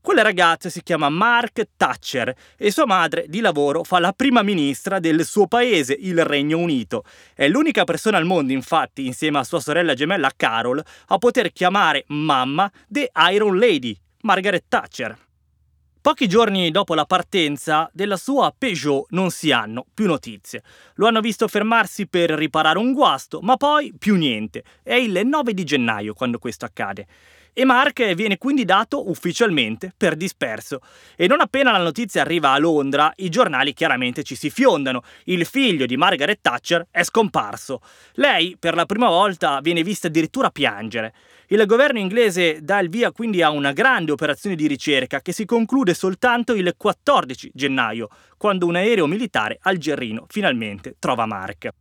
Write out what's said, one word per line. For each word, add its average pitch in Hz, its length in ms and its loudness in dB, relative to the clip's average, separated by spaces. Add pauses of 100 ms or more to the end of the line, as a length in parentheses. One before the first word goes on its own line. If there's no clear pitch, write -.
Quella 339 220 4
ragazza 175 480 2
si 175 120 -12
chiama 151 280 0
Mark 226 640 0
Thatcher 127 580 -2 (220)
e 208 140 0
sua 302 160 2
madre 170 420 0
di 170 120 -4
lavoro 156 440 0
fa 180 140 2
la 175 140 2
prima 247 300 2
ministra 190 580 -2
del 165 260 2
suo 202 220 2
paese, 208 440 2
il 170 320 0
Regno 143 320 0
Unito. 135 480 -2 (300)
È 139 120 0
l'unica 233 380 2
persona 208 320 0
al 160 80 2
mondo, 165 300 0
infatti, 135 500 -4
insieme 147 340 -2
a 131 60 -2
sua 165 160 -4
sorella 160 320 0
gemella 147 420 0
Carol, 123 480 -2 (260)
a 196 100 2
poter 226 340 2
chiamare 180 540 2
mamma 147 640 0 (160)
The 269 240 -4 (220)
Iron 202 260 2
Lady, 147 360 2 (280)
Margaret 190 460 0
Thatcher. 117 500 -4 (840)
Pochi - 280 2
giorni 196 420 2
dopo 175 240 0
la 156 100 2
partenza, 160 880 -2
della 196 240 -4
sua 220 400 0
Peugeot 143 540 -2
non 180 200 0
si 156 200 -2
hanno 113 420 -2
più 214 140 -2
notizie. 120 560 -6 (320)
Lo 208 120 0
hanno 226 140 2
visto 220 280 -2
fermarsi 214 580 -2
per 170 240 0
riparare 156 480 2
un 247 160 0
guasto, 170 480 0
ma 233 140 2
poi 294 420 0
più 208 160 0
niente. 120 480 -2 (200)
È - 120 -4
il 226 320 2
nove 277 260 0
di 190 120 -4
gennaio 113 500 -2
quando 120 240 -4
questo - 260 -10
accade. 101 420 -10 (480)
E 247 100 2
Mark 254 500 2
viene 196 240 -2
quindi 269 260 0
dato 196 460 0
ufficialmente 160 840 -2
per 156 180 0
disperso. 143 640 -8 (380)
E 175 100 2
non 277 140 4
appena 269 320 2
la 190 100 2
notizia 175 380 -2
arriva 147 320 2
a 139 60 4
Londra, 147 580 2
i 185 140 -6
giornali 156 420 2
chiaramente 127 500 -2
ci 135 140 -10
si 151 120 -6
fiondano. 143 540 0 (220)
Il 175 200 0
figlio 196 400 0
di 123 120 -2
Margaret 170 440 0
Thatcher 165 480 -2
è 170 140 -2
scomparso. 139 760 -2 (320)
Lei, 180 440 0
per 165 200 -2
la 170 100 0
prima 220 220 0
volta, 175 520 0
viene 165 220 0
vista 185 240 -4
addirittura 165 440 -2
piangere. 110 600 -4 (360)
Il 214 180 4
governo 240 320 2
inglese 185 640 0
dà 180 160 0
il 180 120 -2
via 214 200 0
quindi 190 320 -2
a 151 80 4
una 143 220 -2
grande 185 400 0
operazione 151 420 -4
di 151 140 -2
ricerca 139 520 -2
che - 120 -8
si 220 120 -6
conclude 226 500 0
soltanto 233 600 0
il 180 220 0
quattordici 175 760 -2
gennaio, 123 560 -2 (280)
quando 190 300 0
un 170 100 0
aereo 190 320 2
militare 147 520 -4
algerino 139 680 -4
finalmente 120 720 -4
trova 120 260 -2
Mark. 101 440 -10 (100)